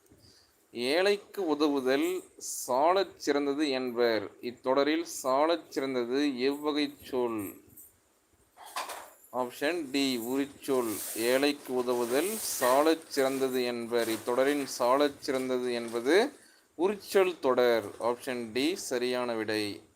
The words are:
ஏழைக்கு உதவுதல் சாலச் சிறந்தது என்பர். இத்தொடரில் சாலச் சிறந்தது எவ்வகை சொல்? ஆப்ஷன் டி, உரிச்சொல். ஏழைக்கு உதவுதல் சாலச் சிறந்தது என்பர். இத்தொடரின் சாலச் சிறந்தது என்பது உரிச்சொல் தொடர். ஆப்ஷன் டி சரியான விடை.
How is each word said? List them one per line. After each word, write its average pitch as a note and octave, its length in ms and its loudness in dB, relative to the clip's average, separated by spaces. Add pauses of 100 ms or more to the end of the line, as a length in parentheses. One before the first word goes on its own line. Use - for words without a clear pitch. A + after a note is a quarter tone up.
(720)
ஏழைக்கு F#3 760 0
உதவுதல் D3 760 2 (160)
சாலச் F3 800 0
சிறந்தது C#3+ 500 0
என்பர். A#2+ 600 0 (100)
இத்தொடரில் C#3 640 0
சாலச் D#3+ 680 0
சிறந்தது C3+ 680 -2
எவ்வகை C#3+ 640 0
சொல்? A#2 520 -2 (1800)
ஆப்ஷன் C#3 580 -4
டி, C3+ 280 2
உரிச்சொல். B2+ 760 -2 (240)
ஏழைக்கு C3 580 0
உதவுதல் B2 640 0
சாலச் D3+ 760 2
சிறந்தது C3 540 0
என்பர். A#2 440 -2
இத்தொடரின் B2+ 560 0
சாலச் C3+ 580 2
சிறந்தது B2+ 500 -2
என்பது A#2+ 600 2 (460)
உரிச்சொல் F#3+ 640 2
தொடர். B2 440 4 (160)
ஆப்ஷன் A#2+ 520 -4
டி C#3+ 240 0
சரியான B2 580 -2
விடை. G#2+ 460 -2 (140)